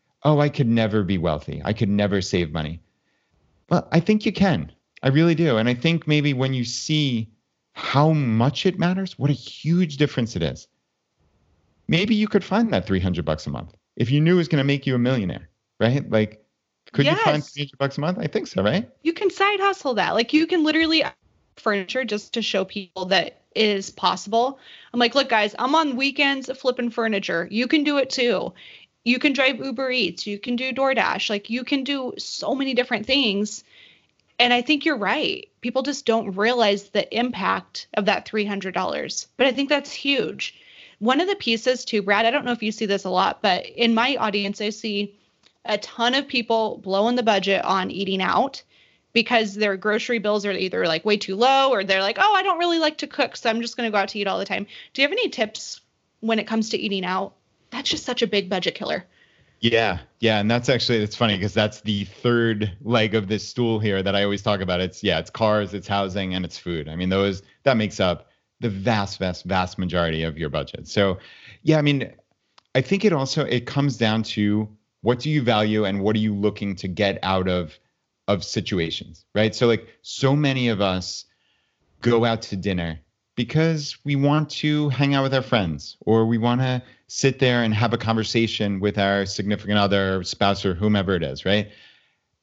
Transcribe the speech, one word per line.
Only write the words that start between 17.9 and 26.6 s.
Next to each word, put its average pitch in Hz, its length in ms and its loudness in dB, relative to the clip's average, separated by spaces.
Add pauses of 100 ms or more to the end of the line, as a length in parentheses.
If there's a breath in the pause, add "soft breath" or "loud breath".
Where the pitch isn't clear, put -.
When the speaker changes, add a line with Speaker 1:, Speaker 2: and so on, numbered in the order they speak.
Speaker 1:
a - 20 -2
month? 175 160 -2
I - 80 -6
think - 220 -4
so, - 160 -2
right? 165 260 0 (140)
Speaker 2:
You 330 100 0
can 381 160 0
side 403 300 2
hustle 381 360 0
that. 185 200 2
Like, 233 180 2
you 311 140 4
can 339 160 2
literally 320 400 2 (540)
furniture 202 460 -2
just 208 300 -6
to 233 80 -2
show 190 240 -2
people 185 400 -10
that 185 360 0 (120)
it 220 140 2
is 196 240 -2
possible. 220 640 0 (340 loud breath)
I'm 240 80 -2
like, 240 140 2
"Look, 269 160 2
guys, 214 300 2
I'm 269 160 0
on 294 220 2
weekends 277 600 -2
flipping 247 320 -2